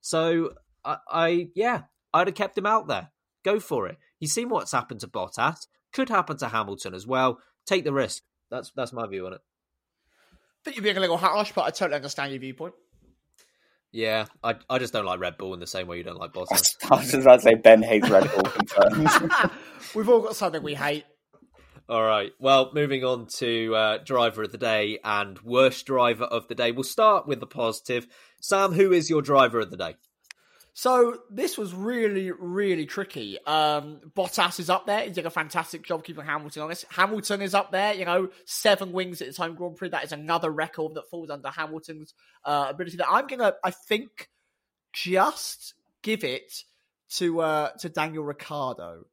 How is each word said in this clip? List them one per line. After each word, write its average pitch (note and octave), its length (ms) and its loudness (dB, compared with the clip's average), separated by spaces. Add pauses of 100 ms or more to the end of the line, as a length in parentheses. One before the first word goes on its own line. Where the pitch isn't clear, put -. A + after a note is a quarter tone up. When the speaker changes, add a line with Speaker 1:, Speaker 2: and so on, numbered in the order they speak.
Speaker 1:
So, E3 520 0 (300)
I, - 140 -6 (100)
I, E3+ 480 0
yeah, A3 280 -2 (280)
I'd F3 160 4
have F#3+ 80 -6
kept G3 220 -4
him G3 80 -4
out G#3+ 220 0
there. C3+ 240 -6 (340)
Go G#3 140 2
for A#2+ 280 -4
it. - 100 -12 (220)
You've D3+ 120 -6
seen A#3+ 180 -4
what's F3+ 220 -4
happened A#2+ 300 -4
to A2+ 60 -12
Bottas. A2+ 600 -4 (260)
Could C4 160 -2
happen F#3 280 0
to B2 120 -6
Hamilton G2+ 460 -6
as F#2+ 100 -14
well, B2+ 340 0 (260)
take F#3 180 0
the C#3+ 100 -2
risk. C3+ 300 -2 (260)
That's, A#2+ 260 -12
that's B2 180 -8
my A#2 140 -8
view F#2+ 200 -10
on F#2 60 -12
it. F#2 80 -20
Speaker 2:
I - 1200 -20
think C#4 140 -12
you're G#3 60 -8
being G3 140 0
a F#3+ 40 0
little E3+ 160 0
harsh, G3+ 360 0
but E3+ 100 0
I - 80 0
totally D#3+ 240 -2
understand C#3 360 -8
your C3+ 80 -10
viewpoint. C3+ 340 -12 (1160)
Speaker 1:
Yeah, A2 340 -2 (180)
I, A2+ 120 -2 (140)
I B2+ 100 0
just A#2+ 120 -6
don't G#2+ 140 -2
like F2+ 140 -4
Red F2 180 -6
Bull F#2+ 160 -8
in F2 60 -12
the F2 80 -14
same F#2 200 -8
way F2 100 -10
you F2 60 -10
don't F2 160 -12
like E2+ 140 -12
Bottas. - 500 0
Speaker 3:
<laughs> - 80 4
I C#3 40 8
was C3 160 -2
just C3+ 100 0
about C3 140 12
to B2 60 4
say A2+ 140 8
Ben A2+ 280 10
hates A2 260 4
Red F#2+ 220 6
Bull G2 120 2
confirmed. - 1080 2 (200)
Speaker 2:
<laughs> - 240 -18
We've G#3+ 140 -2
all A#3 120 8
got A3 140 -4
something D#3+ 280 -4
we D3 100 -6
hate. D3 320 -4 (840)
Speaker 1:
All A#2 120 0
right. G#2+ 380 2
Well, C3 340 4
moving C#3 300 2
on B2 240 0 (100)
to, A2+ 380 0
uh, A2 240 2
driver A#2 440 0
of G2+ 80 -8
the A2 60 -14
day G#2+ 460 0
and G2+ 380 -2
worst B2 440 2
driver A#2+ 380 0
of A#2 240 -4
the A#2 80 -8
day. A#2 160 0
We'll C3 140 -6
start G#3+ 420 4
with C3+ 120 -4
the B2 60 -12
positive. A#2+ 640 -4 (320)
Sam, G3 320 2
who F#3 220 4
is D#3 160 2
your D#3 120 2
driver C3 380 4
of G#2 100 -4
the F#2 80 -16
day? E2+ 180 -8 (800)
Speaker 2:
So A#3+ 440 2 (100)
this C4 260 -4
was G3+ 160 -8
really, G3+ 600 -2
really F3+ 560 -4
tricky. B2 580 -10
Um, D3+ 540 0 (160)
Bottas F3+ 440 0
is F3 120 -2
up - 160 0
there. G#3+ 160 0
He A3 80 -8
did E3+ 160 -6
a - 20 -4
fantastic D#3+ 540 -6
job D#3+ 200 -6
keeping D3+ 220 -16
Hamilton D3+ 380 -8
honest. D#3+ 260 -10
Hamilton G3+ 540 0
is F#3+ 100 -6
up G3 180 0
there. G3+ 220 0
You F#3 120 -6
know, F#3 240 0 (160)
seven G3 460 0
wins F3+ 300 -6
at C3+ 60 -10
his C#3 100 -14
home E3+ 160 -6
Grand F3 220 -10
Prix. F3+ 140 -10
That E3 140 -4
is D#3 100 -10
another E3 360 -2
record D#3 460 -6
that - 160 -14
falls E3 180 -14
under C#3+ 200 -10
Hamilton's, D#3 640 -12 (280)
uh, C#3+ 260 0
ability. E3+ 280 -10
That D#3+ 140 0
I'm B3+ 160 2
gonna, B3 260 0 (100)
I F#3+ 60 0
think, - 600 -8 (640)
just - 840 -2 (260)
give G#3+ 220 -4
it - 400 -8 (540)
to, E3 240 0
uh, D3+ 280 0 (120)
to E3+ 80 -10
Daniel D#3 340 -6
Ricciardo. B2+ 880 -10